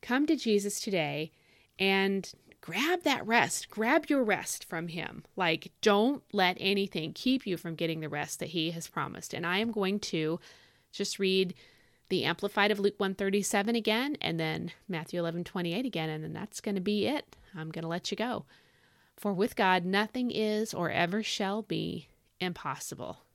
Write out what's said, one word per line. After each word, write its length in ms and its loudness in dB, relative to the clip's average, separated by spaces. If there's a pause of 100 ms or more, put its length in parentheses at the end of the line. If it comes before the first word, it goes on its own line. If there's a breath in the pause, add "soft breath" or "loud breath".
Come 260 2
to 80 6
Jesus 440 2
today 520 -2 (480 soft breath)
and 520 4 (300)
grab 420 0
that 220 2
rest. 460 2
Grab 360 2
your 160 4
rest 420 -2
from 240 -6
him. 340 -8 (120)
Like, 360 0 (100)
don't 400 6 (100)
let 280 2
anything 540 0
keep 340 0
you 100 -2
from 180 -8
getting 260 -2
the 80 -6
rest 300 -6
that 100 -6
he 220 -2
has 160 -8
promised. 460 -8
And 140 -4
I 120 0
am 120 0
going 300 0
to 380 -2 (520 loud breath)
just 260 -6
read 380 2 (540 soft breath)
the 140 2
Amplified 460 2
of 100 2
Luke 180 2
one 180 0
thirty-seven 600 0
again, 460 0
and 180 -2
then 340 -2 (140)
Matthew 320 -6
eleven 240 -2
twenty-eight 440 -2
again, 220 -4
and 140 -4
then 100 -6
that's 280 -10
gonna 200 -2
be 260 2
it. 280 -4 (200)
I'm 160 -8
gonna 160 -6
let 240 -4
you 60 -6
go. 280 -4 (720 soft breath)
"For 160 -2
with 220 2
God, 280 4
nothing 460 0
is 440 0
or 180 -2
ever 320 0
shall 400 -2
be 440 -4 (320)
impossible." 840 -6 (120)